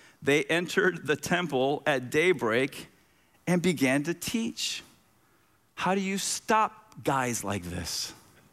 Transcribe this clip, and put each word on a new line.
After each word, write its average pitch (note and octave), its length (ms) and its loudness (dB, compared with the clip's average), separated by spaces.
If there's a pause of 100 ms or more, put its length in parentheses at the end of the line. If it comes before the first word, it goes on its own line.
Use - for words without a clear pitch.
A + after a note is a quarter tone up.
(240)
they C#3+ 200 4
entered F3 600 0
the C#3+ 120 0
temple D3 680 0
at C3 240 0
daybreak C3+ 800 0 (580)
and F3 160 2
began C#3+ 440 2
to E3 100 -2
teach. - 680 -4 (880)
How F#3 220 0
do G3+ 40 0
you F#3+ 160 -2
stop - 840 0
guys B2+ 400 0
like G2+ 220 -4
this? F2 480 -6 (400)